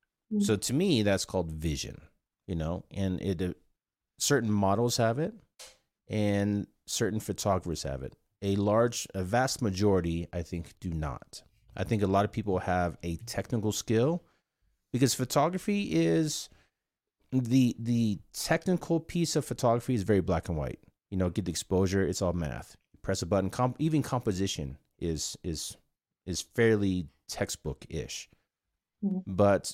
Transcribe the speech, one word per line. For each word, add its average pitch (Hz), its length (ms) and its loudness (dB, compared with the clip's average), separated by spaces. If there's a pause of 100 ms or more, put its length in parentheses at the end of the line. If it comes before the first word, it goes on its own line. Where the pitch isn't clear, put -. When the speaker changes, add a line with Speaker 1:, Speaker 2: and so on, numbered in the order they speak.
(340)
Speaker 1:
Mm-hmm. 208 100 2
Speaker 2:
So 117 120 2
to 98 180 -2
me, 151 300 2
that's 98 220 2
called 85 260 -2
vision, 78 500 -4 (460)
you 95 80 -6
know, 82 360 -4
and 95 300 -2
it, 90 200 -2
uh, 90 120 -2 (640)
certain 120 340 2
models 104 460 2
have 117 220 2
it 190 140 -4 (760)
and 101 580 0 (220)
certain 110 320 -2
photographers 90 640 -2
have 67 180 -6
it. - 140 -12 (260)
A 98 140 0
large, 107 580 2
a 95 100 -4
vast 120 380 0
majority, 92 720 2
I 87 80 -4
think, 85 380 -8
do 90 100 -6
not. 76 540 -6 (340)
I 98 60 -4
think 107 180 0
a 98 60 2
lot 98 180 4
of 104 60 -6
people 98 280 -2
have 90 440 -2
a 85 140 -4 (100)
technical 107 440 -2
skill 123 520 0 (680)
because 123 220 4
photography 180 680 0 (100)
is, 165 560 2 (840)
the, 127 460 4
the 117 420 2 (140)
technical 165 680 0
piece 165 360 -2
of 143 100 0
photography 120 480 2
is 107 80 2
very 98 200 4
black 85 280 0
and 82 80 -2
white. 69 220 -6 (320)
You 98 60 -2
know, 90 140 2
get 92 140 -2
the 87 60 -2
exposure, 95 540 2
it's 87 160 -2
all 90 120 2
math. 78 420 -6 (260)
Press 95 220 -2
a - 20 -2
button. 95 240 2
Comp-, 127 300 -2
even 156 240 2
composition 95 760 -2 (220)
is, 80 440 -4
is, 82 320 -6 (520)
is 87 140 -4
fairly 101 640 2 (200)
textbook-ish. - 1040 -8 (720)
Speaker 1:
Mm-hmm. 196 220 -2
Speaker 2:
But 98 480 2